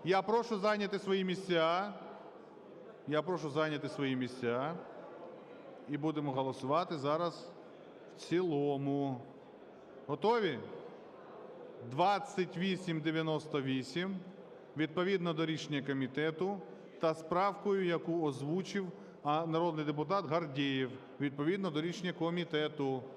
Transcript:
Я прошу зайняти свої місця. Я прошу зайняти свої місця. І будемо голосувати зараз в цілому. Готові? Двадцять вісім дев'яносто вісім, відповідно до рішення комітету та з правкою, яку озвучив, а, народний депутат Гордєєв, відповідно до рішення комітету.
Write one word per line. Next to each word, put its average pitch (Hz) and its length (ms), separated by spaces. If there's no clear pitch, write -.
Я 185 180
прошу 226 360
зайняти 202 420
свої 190 240
місця. 180 680
Я 151 140
прошу 156 280
зайняти 147 400
свої 131 260
місця. 127 580
І 147 80
будемо 147 340
голосувати 135 680
зараз 156 540
в - 20
цілому. 143 1000
Готові? 180 520
Двадцять 185 680
вісім 175 440
дев'яносто 156 600
вісім, 135 540
відповідно 175 560
до 160 120
рішення 151 360
комітету 151 760
та 160 140
з 160 100
правкою, 196 640
яку 170 380
озвучив, 165 640
а, 156 220
народний 160 400
депутат 151 400
Гордєєв, 139 640
відповідно 147 500
до 151 120
рішення 175 320
комітету. 151 920